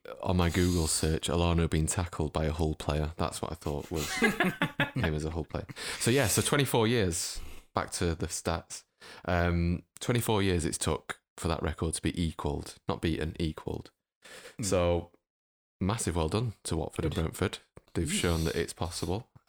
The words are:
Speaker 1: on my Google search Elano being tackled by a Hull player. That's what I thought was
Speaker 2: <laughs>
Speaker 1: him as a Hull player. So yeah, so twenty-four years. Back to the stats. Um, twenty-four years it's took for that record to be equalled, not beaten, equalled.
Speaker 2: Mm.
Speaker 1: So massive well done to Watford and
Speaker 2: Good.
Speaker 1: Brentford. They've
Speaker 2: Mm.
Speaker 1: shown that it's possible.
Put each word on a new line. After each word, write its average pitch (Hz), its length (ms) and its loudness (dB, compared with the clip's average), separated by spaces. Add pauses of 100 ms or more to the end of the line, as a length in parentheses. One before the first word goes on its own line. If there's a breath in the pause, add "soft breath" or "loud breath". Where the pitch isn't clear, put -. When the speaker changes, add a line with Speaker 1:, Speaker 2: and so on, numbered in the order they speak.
(220)
Speaker 1:
on 90 160 2
my 87 120 6
Google 87 380 4
search - 420 0
Elano 82 400 4
being 80 180 2
tackled 90 460 -2
by 80 120 0
a 76 60 0
Hull 78 240 0
player. 76 400 -2
That's - 260 -4
what - 100 -6
I 80 40 -6
thought 73 340 -6
was 76 200 -2
Speaker 2:
<laughs> - 840 0
Speaker 1:
him 82 200 0
as 76 100 -2
a 80 60 -2
Hull 82 140 -4
player. - 200 -6 (340 loud breath)
So 117 120 2
yeah, 131 160 4
so 101 140 2
twenty-four 127 460 4
years. 101 520 0 (340 loud breath)
Back - 200 0
to 85 220 0
the 82 120 -4
stats. - 560 -4 (420 loud breath)
Um, 87 580 2 (180)
twenty-four 117 420 2
years 87 220 4
it's - 120 -2
took - 420 -2 (180)
for - 100 -4
that 82 160 0
record 80 320 -2
to - 60 -6
be 85 200 -2
equalled, 78 540 -2 (120)
not - 140 -2
beaten, 80 380 0
equalled. - 500 -4 (720 loud breath)
Speaker 2:
Mm. 110 40 -4
Speaker 1:
So 87 440 2 (720)
massive 92 380 0
well 80 120 2
done 107 240 0 (120)
to 85 120 -2
Watford - 280 -4
and 76 100 -2
Speaker 2:
Good. 87 60 0
Speaker 1:
Brentford. - 380 -2 (340)
They've 82 140 0
Speaker 2:
Mm. 78 40 -2
Speaker 1:
shown 87 320 2
that 80 120 0
it's - 180 -2
possible. 87 560 -4 (200)